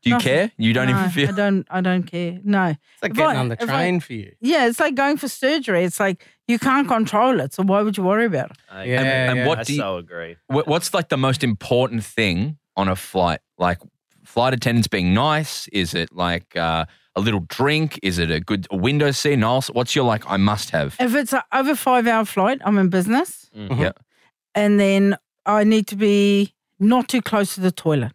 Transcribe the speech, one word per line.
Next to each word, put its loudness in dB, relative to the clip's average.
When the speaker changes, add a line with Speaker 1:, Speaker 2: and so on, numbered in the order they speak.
Speaker 1:
Do 0
you 4
Speaker 2:
Nothing. 2
Speaker 1:
care? 2
You 2
don't 2
Speaker 2:
No, 2
Speaker 1:
even 0
feel 0
Speaker 2:
I -4
don't, 0
I -4
don't 0
care. -6
No. 2
Speaker 3:
It's -8
like -4
Speaker 2:
If -4
Speaker 3:
getting 2
Speaker 2:
I, 0
Speaker 3:
on -2
the -4
Speaker 2:
if -2
I -2
Speaker 3:
train 0
for -12
you. -12
Speaker 2:
Yeah, 2
it's -2
like 0
going 0
for -6
surgery. 0
It's -4
like, -2
you 2
can't 2
control 2
it, -6
so -2
why 4
would 0
you -2
worry 2
about -2
it? -20
Speaker 4:
I, -12
Speaker 3:
Yeah, 0
Speaker 1:
And, 0
and 0
Speaker 3:
yeah. 0
Speaker 1:
what 0
Speaker 4:
I -6
Speaker 1:
do -4
you, -2
Speaker 4:
so -2
agree. -12
Speaker 1:
what, 0
what's, -2
like, 0
the 0
most 0
important 0
thing -2
on 0
a 0
flight? -2
Like, -2
flight 0
attendants 0
being 0
nice? -2
Is -2
it, -6
like, -4
uh, -2
a -2
little 0
drink? -2
Is -2
it -2
a 0
good, -4
a -6
window 0
seat? -2
And 2
also, -2
what's -2
your, 2
like, 0
I -2
must 0
have? -2
Speaker 2:
If 0
it's 0
a 0
over 0
five-hour 2
flight, 0
I'm 2
in 4
business. -2
Speaker 4:
Mm. -12
Speaker 3:
Mm-hmm. -2
Speaker 1:
Yeah. 0
Speaker 2:
And 4
then 4
I 2
need 4
to -10
be 2
not 4
too 0
close -2
to -8
the 2
toilet 0